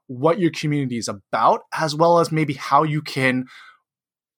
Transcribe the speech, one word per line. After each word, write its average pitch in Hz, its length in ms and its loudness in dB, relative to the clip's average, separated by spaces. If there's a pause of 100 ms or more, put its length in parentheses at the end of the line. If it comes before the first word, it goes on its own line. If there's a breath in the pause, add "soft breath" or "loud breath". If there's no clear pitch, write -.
what 147 340 0
your 165 100 2
community 143 460 -4
is 110 120 -8
about, 113 560 0 (140)
as 156 160 -2
well 170 260 4
as 160 120 -2
maybe 151 220 -2
how 143 300 0
you 151 180 -2
can 131 420 -2 (920 loud breath)